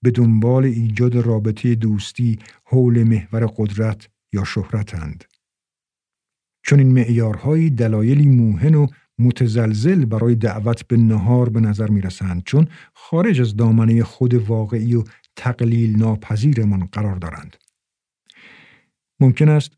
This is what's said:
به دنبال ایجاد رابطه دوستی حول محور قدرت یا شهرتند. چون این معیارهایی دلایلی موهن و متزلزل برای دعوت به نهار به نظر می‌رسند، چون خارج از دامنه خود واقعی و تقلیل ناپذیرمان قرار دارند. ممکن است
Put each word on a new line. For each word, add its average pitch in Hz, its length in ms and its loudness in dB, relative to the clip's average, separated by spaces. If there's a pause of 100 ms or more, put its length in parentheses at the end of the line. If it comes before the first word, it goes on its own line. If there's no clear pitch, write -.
به 120 80 2
دنبال 120 540 2
ایجاد 117 520 -2
رابطه 117 580 -2
دوستی 110 640 -4 (260)
حول 120 400 2
محور 113 420 0
قدرت 107 640 -6 (240)
یا 95 120 -4
شهرتند. 87 800 -8 (1400)
چون 143 160 2
این 131 140 4
معیارهایی 123 800 0
دلایلی 117 560 0
موهن 120 480 2
و 147 120 2 (320)
متزلزل 120 840 0
برای 113 300 0
دعوت 110 540 -2
به 120 80 0
نهار 117 520 2
به 113 120 -2
نظر 107 280 -2
می‌رسند، 92 560 -4
چون 156 240 2 (260)
خارج 170 460 -2
از 107 160 -2
دامنه 113 460 2
خود 123 320 -2
واقعی 113 600 -2
و 113 100 0 (320)
تقلیل 117 600 0
ناپذیرمان 107 960 0
قرار 101 240 -4
دارند. 82 400 -14 (1600)
ممکن 139 280 4
است 151 300 0